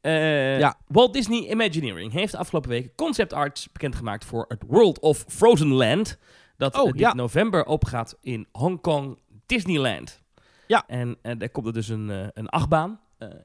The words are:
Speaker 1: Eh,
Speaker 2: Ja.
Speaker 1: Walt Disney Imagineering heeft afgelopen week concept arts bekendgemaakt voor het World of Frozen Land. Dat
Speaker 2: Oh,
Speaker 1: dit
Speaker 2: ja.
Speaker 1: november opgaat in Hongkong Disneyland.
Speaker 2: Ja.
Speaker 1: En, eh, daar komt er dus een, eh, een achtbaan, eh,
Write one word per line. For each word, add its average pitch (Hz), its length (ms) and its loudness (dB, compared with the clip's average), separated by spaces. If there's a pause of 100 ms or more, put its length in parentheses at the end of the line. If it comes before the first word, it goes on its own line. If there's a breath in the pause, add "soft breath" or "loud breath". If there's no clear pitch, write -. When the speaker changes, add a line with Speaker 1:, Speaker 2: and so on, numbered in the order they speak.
Speaker 1:
Eh, 147 580 0
Speaker 2:
Ja. 139 280 2
Speaker 1:
Walt 233 260 6
Disney 233 380 -2
Imagineering 147 640 -2
heeft 185 220 -4
afgelopen 147 360 -4
week 123 260 -4
concept 277 360 -2
arts 143 400 -6
bekendgemaakt 117 520 -6
voor 113 240 -6
het 113 180 -10
World 180 340 6
of 151 280 2
Frozen 185 440 6
Land. 131 460 2 (380 soft breath)
Dat 135 220 -2
Speaker 2:
Oh, 277 60 4
Speaker 1:
dit 131 140 0
Speaker 2:
ja. 220 160 4
Speaker 1:
november 160 500 0
opgaat 127 580 -2
in 113 300 -8
Hongkong 143 680 -2 (280)
Disneyland. 143 720 -2 (460 soft breath)
Speaker 2:
Ja. - 200 2
Speaker 1:
En, 120 360 -6
eh, 117 160 -8
daar 113 100 -6
komt 117 180 -8
er 113 60 -4
dus 113 160 -6
een, 110 220 -6
eh, 98 220 -8
een 110 160 -12
achtbaan, 160 520 0 (180)
eh, 113 100 -14 (160)